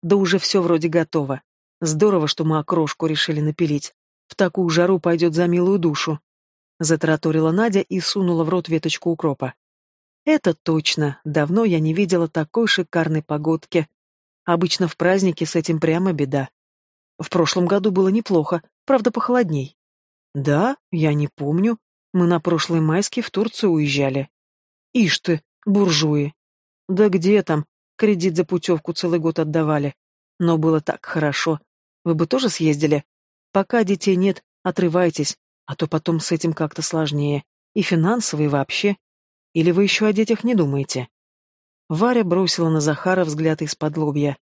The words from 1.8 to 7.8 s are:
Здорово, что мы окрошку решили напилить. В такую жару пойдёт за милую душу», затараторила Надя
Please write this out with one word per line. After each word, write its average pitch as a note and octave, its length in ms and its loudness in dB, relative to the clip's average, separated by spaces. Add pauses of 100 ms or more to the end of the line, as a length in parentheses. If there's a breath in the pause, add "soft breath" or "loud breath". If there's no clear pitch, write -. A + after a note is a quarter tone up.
Здорово, D#3+ 460 2
что D#3 180 -4
мы D#3 140 2
окрошку D#3+ 480 -2
решили D3+ 340 -2
напилить. D3+ 540 -2 (320)
В - 80 -20
такую F#3 340 0
жару F3 300 2
пойдёт E3+ 360 2
за F3 120 2
милую F3 320 2
душу», D#3 420 -2 (600)
затараторила D#3+ 720 2
Надя G3 280 2